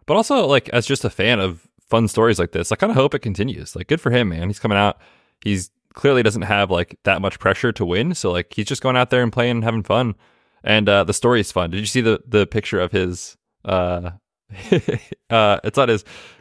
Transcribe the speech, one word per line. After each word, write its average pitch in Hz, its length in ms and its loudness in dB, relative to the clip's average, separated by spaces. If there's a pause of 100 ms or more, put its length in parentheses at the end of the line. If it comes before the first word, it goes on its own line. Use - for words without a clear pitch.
But 151 100 0
also, 226 300 2
like, 139 240 2
as 120 160 0
just - 180 -2
a 120 60 -2
fan 110 300 0
of 92 280 -4 (140)
fun 113 260 2
stories 110 320 2
like 85 140 -2
this, 85 180 -4
I 107 60 0
kinda 220 160 0
hope 135 200 2
it 143 60 -4
continues. - 560 -6
Like, - 120 -10
good 160 120 0
for - 120 0
him, 120 180 2
man. 85 180 -4
He's 104 120 -6
coming 104 180 0
out. 101 200 2 (460)
He's 98 280 -4 (220)
clearly 131 300 2
doesn't 107 200 -2
have, 101 280 0
like, 87 320 -2
that 95 180 -2
much 98 180 -4
pressure 98 340 0
to 101 120 -4
win. 110 300 -2
So, 95 160 -2
like, 87 220 -4
he's 107 120 -4
just - 160 -6
going 127 160 0
out 123 120 2
there 127 140 2
and 113 100 0
playing 123 240 0
and 110 60 -4
having 113 200 -2
fun. 113 320 0 (480)
And, 107 240 2
uh, 101 160 4
the 101 100 -2
story 117 280 2
is - 100 -6
fun. 87 200 -4
Did 95 100 -6
you 104 40 -8
see 123 160 0
the, 110 260 2
the 107 200 2
picture - 320 -4
of 90 120 -2
his, 90 440 -4 (300)
uh, 90 460 -2 (380)
<laughs> - 220 -8 (580)
uh, 107 340 4
it's 110 140 -2
not 131 120 4
his, 107 140 0 (380)